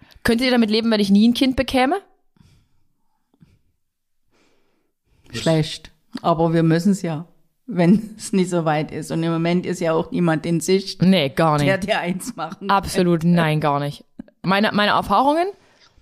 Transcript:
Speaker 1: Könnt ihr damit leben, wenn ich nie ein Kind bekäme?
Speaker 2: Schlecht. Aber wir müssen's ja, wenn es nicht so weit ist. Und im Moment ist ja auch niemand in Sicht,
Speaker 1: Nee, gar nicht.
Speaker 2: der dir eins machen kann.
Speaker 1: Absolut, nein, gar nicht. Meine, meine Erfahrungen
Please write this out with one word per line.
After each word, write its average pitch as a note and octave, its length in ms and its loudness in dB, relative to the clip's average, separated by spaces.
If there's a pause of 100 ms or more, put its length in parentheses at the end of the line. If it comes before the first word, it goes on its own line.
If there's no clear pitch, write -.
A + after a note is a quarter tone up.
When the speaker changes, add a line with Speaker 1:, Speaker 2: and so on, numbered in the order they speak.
(220)
Speaker 1:
Könnt A#3 200 0
ihr C4 80 0
damit A#3 180 2
leben, A3 220 0
wenn G#3+ 100 0
ich G3+ 100 0
nie G3+ 160 6
ein A#3+ 60 4
Kind C4 240 0
bekäme? C4 400 0 (3250)
Speaker 2:
Schlecht. D#3 580 -2 (320)
Aber E3 320 0
wir E3 80 4
müssen's E3+ 400 2
ja, E3 240 -8 (400)
wenn F3+ 500 2
es - 160 -10
nicht F#3 180 0
so F3 140 -2
weit D#3 280 -2
ist. - 180 -10
Und E3 120 -4
im E3 100 -2
Moment E3+ 340 -2
ist F3 140 -6
ja E3 120 0
auch E3 180 -2
niemand E3 360 0
in E3+ 140 -2
Sicht, F#3+ 420 -2
Speaker 1:
Nee, F3 280 4
gar D#3+ 280 0
nicht. C#3+ 80 0
Speaker 2:
der C#3+ 120 2
dir F#3+ 200 -2
eins F3+ 380 -8
machen E3 320 -10
kann. - 20 -4
Speaker 1:
Absolut, F3 540 0
nein, E3 360 2
gar C#3+ 200 0
nicht. C#3+ 240 -8 (380)
Meine, G3 300 0
meine G#3 200 0
Erfahrungen C4+ 540 2 (560)